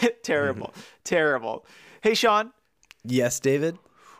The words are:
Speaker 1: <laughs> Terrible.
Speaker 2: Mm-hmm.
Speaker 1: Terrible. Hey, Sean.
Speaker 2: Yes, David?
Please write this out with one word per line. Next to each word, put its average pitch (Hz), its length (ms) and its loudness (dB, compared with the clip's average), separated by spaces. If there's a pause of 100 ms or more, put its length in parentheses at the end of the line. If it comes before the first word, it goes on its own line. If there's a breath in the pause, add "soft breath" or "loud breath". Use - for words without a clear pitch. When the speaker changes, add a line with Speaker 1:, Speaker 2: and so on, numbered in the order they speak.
Speaker 1:
<laughs> - 140 -12
Terrible. 143 440 -2
Speaker 2:
Mm-hmm. - 140 -18 (220 loud breath)
Speaker 1:
Terrible. 139 600 -2 (360 loud breath)
Hey, 220 120 2
Sean. 220 400 2 (500)
Speaker 2:
Yes, 120 380 0
David? 143 360 0 (420 soft breath)